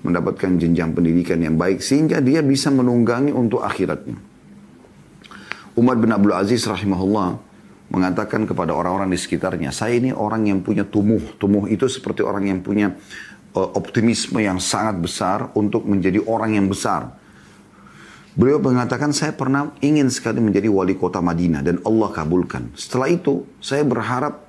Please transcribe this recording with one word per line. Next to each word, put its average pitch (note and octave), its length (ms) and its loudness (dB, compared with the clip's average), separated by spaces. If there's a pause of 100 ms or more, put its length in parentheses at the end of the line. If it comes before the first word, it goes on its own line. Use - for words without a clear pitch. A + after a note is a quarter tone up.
mendapatkan F2 560 0
jenjang E2 400 0
pendidikan E2+ 400 2
yang D#2+ 160 0
baik F2+ 320 0
sehingga D3 400 2
dia D#3 160 4
bisa C#3 320 2
menunggangi B2 560 2
untuk A#2+ 320 0
akhiratnya. F2+ 560 -4 (1600)
Umar A#2+ 240 4
bin A2 80 4
Abdul G2+ 240 4
Aziz G2+ 320 0
rahimahullah F#2+ 720 0 (560)
mengatakan G#2 560 0
kepada E2 240 -2
orang-orang F2+ 400 -2
di E2 80 -2
sekitarnya, E2 480 -4
"Saya A#2 320 0
ini B2+ 80 0
orang G#2+ 400 0
yang F#2+ 160 0
punya G2+ 160 0
tumuh." G#2 400 2 (160)
Tumuh G2+ 320 2
itu A2 160 2
seperti - 400 -2
orang G2+ 240 -2
yang F#2 160 -2
punya, G2+ 320 0 (560)
eh, F#2 240 0
optimisme A2 640 0
yang F#2+ 160 0
sangat G2+ 400 -2
besar F#2+ 560 -2
untuk G#2 320 0
menjadi G2 400 2
orang A2 320 0
yang G2 80 4
besar. F#2 480 -2 (1200)
Beliau D3 240 4
mengatakan, B2+ 560 0
"Saya D3+ 240 -4
pernah C#3 320 0 (160)
ingin D3 240 4
sekali A2+ 320 -2
menjadi G2+ 240 2
wali F#2+ 320 2
kota F2+ 240 -2
Madinah E2+ 400 0
dan F2 240 0
Allah A2 240 2
kabulkan. D2+ 640 -2
Setelah C3 400 -4
itu, C#3 320 -2 (160)
saya C#3+ 240 -2
berharap B2 640 -2